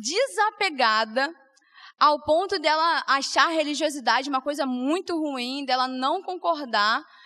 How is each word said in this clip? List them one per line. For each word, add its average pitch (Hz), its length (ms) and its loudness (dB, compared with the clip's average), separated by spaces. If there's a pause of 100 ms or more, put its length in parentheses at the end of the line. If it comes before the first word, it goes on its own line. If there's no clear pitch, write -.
desapegada 285 1300 0 (680)
ao 294 240 4
ponto 370 360 0
dela 311 480 2
achar 277 400 2
a 339 60 0
religiosidade 285 760 0
uma 262 120 -2
coisa 294 260 -4
muito 285 520 -2
ruim, 277 460 -6
dela 254 240 0
não 269 340 -2
concordar, 294 800 0 (240)